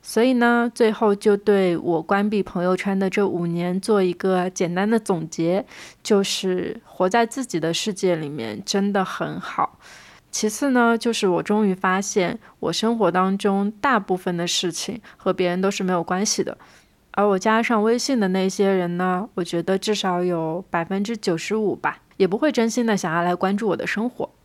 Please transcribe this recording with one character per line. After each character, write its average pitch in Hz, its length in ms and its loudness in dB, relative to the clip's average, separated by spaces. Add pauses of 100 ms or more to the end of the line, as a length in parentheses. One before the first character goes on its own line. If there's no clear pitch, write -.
所 - 220 0
以 262 80 4
呢， 240 420 2
最 220 160 4
后 208 240 2
就 202 220 2
对 196 400 2
我 165 260 0
关 202 260 0
闭 202 140 0
朋 175 220 -4
友 185 100 2
圈 190 240 -2
的 190 120 0
这 202 140 2
五 175 220 -2
年 175 320 -2
做 202 240 2
一 180 120 0
个 185 340 0
简 175 260 -2
单 196 140 0
的 226 100 2
总 165 300 -2
结， 170 340 0 (400)
就 196 220 4
是 - 640 -4
活 - 200 -2
在 233 200 2
自 254 180 -8
己 175 160 -4
的 165 120 -2
世 208 200 -4
界 180 240 0
里 160 100 -6
面 113 380 -8
真 202 300 0
的 190 100 2
很 156 340 -6
好。 - 400 -4 (520)
其 - 180 -2
次 277 220 -2
呢， 233 260 4
就 226 160 -2
是 208 160 0
我 175 140 2
终 208 260 2
于 185 60 2
发 185 260 0
现 196 380 -2 (220)
我 165 120 -2
生 226 260 0
活 190 120 4
当 190 260 2
中 202 340 0 (120)
大 254 180 2
部 185 160 -2
分 180 180 -4
的 170 120 -2
事 175 260 -2
情 - 260 -8 (200)
和 185 160 0
别 180 160 0
人 180 100 -2
都 196 100 2
是 196 140 -4
没 185 80 0
有 170 100 2
关 185 220 -2
系 - 180 -2
的。 - 140 -6 (540)
而 202 180 2
我 190 100 2
加 220 240 2
上 220 200 2
微 226 160 2
信 254 200 0
的 196 100 2
那 185 200 2
些 196 220 2
人 175 260 0
呢， 180 380 -2
我 175 100 -2
觉 170 180 -2
得 190 140 0
至 208 180 -2
少 180 300 -2
有 170 460 -2
百 170 120 -2
分 190 220 -2
之 233 100 -4
九 185 220 -2
十 202 200 -4
五 202 200 0
吧， - 220 -4 (180)
也 190 100 4
不 185 120 0
会 302 120 2
真 226 200 2
心 233 160 0
的 214 100 2
想 170 180 -2
要 170 80 2
来 175 120 2
关 185 200 0
注 214 140 0
我 165 80 2
的 - 100 -4
生 226 220 -2
活。 - 220 -8 (140)